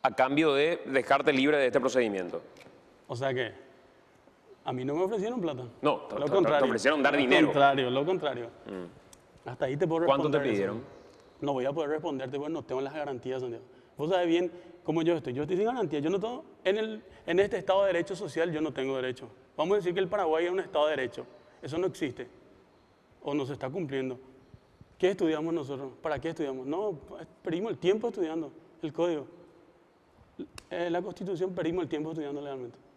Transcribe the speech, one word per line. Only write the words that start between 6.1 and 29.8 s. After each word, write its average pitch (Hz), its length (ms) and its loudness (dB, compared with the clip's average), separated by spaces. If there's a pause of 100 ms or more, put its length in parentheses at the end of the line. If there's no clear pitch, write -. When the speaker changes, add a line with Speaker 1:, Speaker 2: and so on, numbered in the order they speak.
Speaker 2:
Lo 147 60 0
Speaker 1:
te, 147 40 0
Speaker 2:
contrario. 170 300 6
Speaker 1:
te 135 100 6
ofrecieron 135 320 4
dar 143 120 4
Speaker 2:
Lo 143 40 4
Speaker 1:
dinero. 143 300 6
Speaker 2:
contrario, 139 420 6
lo 139 160 0
contrario. 151 400 -2 (180)
Speaker 1:
Mm. - 840 -14
Speaker 2:
Hasta 123 160 -4
ahí 135 120 -2
te 175 120 0
puedo 165 180 0
Speaker 1:
¿Cuánto 143 240 4
te 143 80 2
Speaker 2:
responder 139 80 0
eso. 120 60 2
Speaker 1:
pidieron? 101 460 -4 (420)
Speaker 2:
No 143 120 -2
voy 127 140 -2
a 143 60 0
poder 147 180 -2
responderte 143 480 -4
porque 151 140 -6
no 165 100 -6
tengo - 180 -4
las 139 140 -6
garantías, 131 460 -6
Santiago. 120 240 -8 (320)
Vos 151 140 -4
sabés 180 160 2
bien 170 260 2 (320)
cómo 160 180 0
yo 170 120 4
estoy. 135 180 -4
Yo 131 100 -4
estoy 165 140 -2
sin 202 100 2
garantía. 202 340 -2
Yo 156 100 0
no 190 100 0
tengo, 247 240 -6 (200)
en 196 140 2
el, 220 240 -6 (240)
en 175 140 2
este 202 180 2
Estado 190 240 2
de 196 60 4
Derecho 175 280 0
social 170 360 -2
yo 151 80 -2
no 156 120 0
tengo 135 240 -2
derecho. 127 320 -6 (280)
Vamos 170 180 2
a - 20 4
decir 175 180 0
que 190 60 0
el 185 80 0
Paraguay 170 380 2
es 175 40 0
un 190 100 0
Estado 151 260 2
de 156 100 2
Derecho. 127 300 -6 (360)
Eso 151 160 -6
no 185 80 0
existe. 127 400 -4 (960)
O 143 120 -4
no 143 120 0
se 139 60 -8
está 131 160 -6
cumpliendo. 135 500 -4 (800)
¿Qué 185 120 4
estudiamos 165 440 0
nosotros? 135 380 -6 (100)
¿Para 151 160 -2
qué 156 120 -4
estudiamos? 135 360 -4
No, 175 320 -2 (440)
perdimos 185 300 -2
el 135 60 -8
tiempo 214 300 2
estudiando 160 420 -4 (320)
el 151 100 -6
código. 160 340 0 (1400)